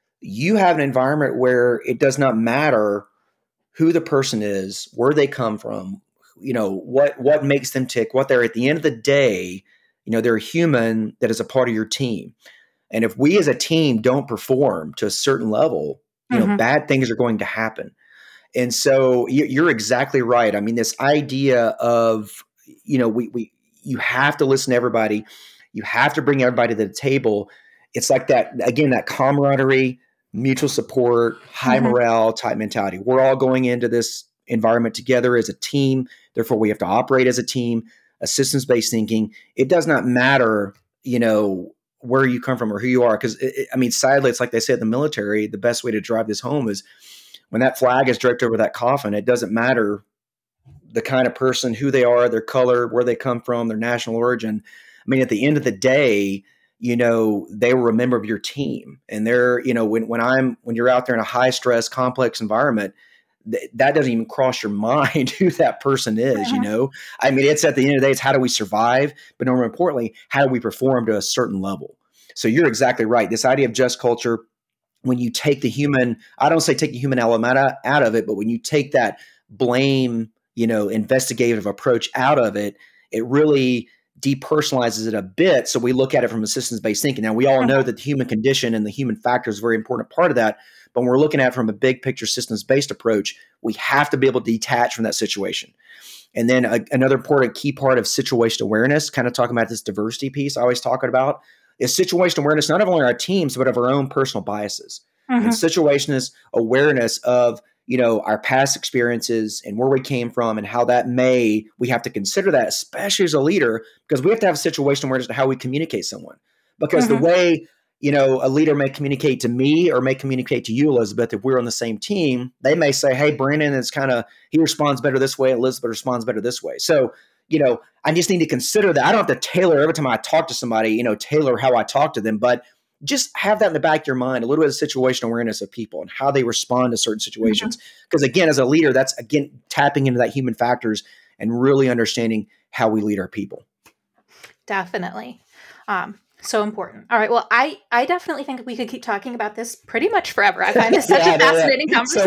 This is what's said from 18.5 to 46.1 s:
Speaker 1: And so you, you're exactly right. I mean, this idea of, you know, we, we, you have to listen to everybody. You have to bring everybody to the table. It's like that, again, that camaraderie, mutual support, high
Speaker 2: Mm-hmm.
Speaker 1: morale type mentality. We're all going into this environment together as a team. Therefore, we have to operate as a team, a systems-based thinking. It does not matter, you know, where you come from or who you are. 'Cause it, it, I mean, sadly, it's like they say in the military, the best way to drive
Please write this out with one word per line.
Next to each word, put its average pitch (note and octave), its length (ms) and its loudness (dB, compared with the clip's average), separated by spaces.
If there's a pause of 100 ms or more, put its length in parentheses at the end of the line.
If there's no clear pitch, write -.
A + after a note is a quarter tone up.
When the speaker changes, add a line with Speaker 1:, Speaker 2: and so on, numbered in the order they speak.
Speaker 1:
And B2 180 0
so C3 540 2
you, C3+ 200 0
you're D3 220 2
exactly B2 540 0
right. A#2 320 2
I G2+ 60 -2
mean, A2 160 -2
this A2+ 240 -2
idea C3+ 680 2 (120)
of, A2+ 640 0 (400)
you B2+ 140 0
know, A#2 100 2
we, A2+ 220 -2
we, A#2 220 -8 (300)
you B2+ 160 -6
have C#3+ 400 0
to D3+ 60 0
listen C3+ 260 2
to B2 60 2
everybody. A2 480 0 (480)
You A2 100 -10
have C3+ 320 0
to D#3 80 -2
bring C3+ 200 2
everybody A#2+ 320 2
to G#2 120 0
the F#2 60 -10
table. B2 580 -2 (440)
It's - 160 -4
like C3 180 2
that, B2 240 2 (100)
again, C3 280 2
that A#2+ 160 0
camaraderie, C3+ 920 2 (340)
mutual C3 360 0
support, A#2+ 680 0 (160)
high B2+ 260 0
Speaker 2:
Mm-hmm. B2 100 2
Speaker 1:
morale A2+ 440 2
type A2 240 -6
mentality. G2+ 420 -4
We're B2+ 220 0
all C3 160 4
going C3 280 2
into B2 240 0
this A2+ 360 -2 (220)
environment A2+ 480 0
together B2 420 2
as A2 120 0
a G#2 100 -8
team. C3+ 480 0 (280)
Therefore, A2+ 240 -2
we G#2+ 100 2
have G#2 100 -2
to G2 80 -4
operate B2+ 400 2
as B2+ 120 2
a A#2+ 60 -4
team, A#2 400 -4 (360)
a - 60 -8
systems-based C3 640 0
thinking. A2 420 -2 (240)
It B2+ 120 0
does E3 180 2
not C3 200 0
matter, B2 680 2 (280)
you B2 160 -2
know, G#2+ 560 0 (300)
where C3 220 0
you B2 140 -2
come B2+ 180 -4
from A2 140 -4
or G2+ 60 -6
who A#2 100 -4
you B2+ 140 2
are. A2+ 160 4
'Cause A2 180 -6
it, C3 200 -6
it, C3+ 160 -6
I - 40 -8
mean, B2 140 0
sadly, C3+ 400 2
it's A#2 100 -4
like B2 100 -2
they A2+ 100 0
say C3 140 0
in - 60 0
the A2 60 -2
military, A2 600 -2
the G2+ 120 -10
best A#2+ 260 -2
way B2 80 -4
to G#2+ 80 -2
drive A2 260 -2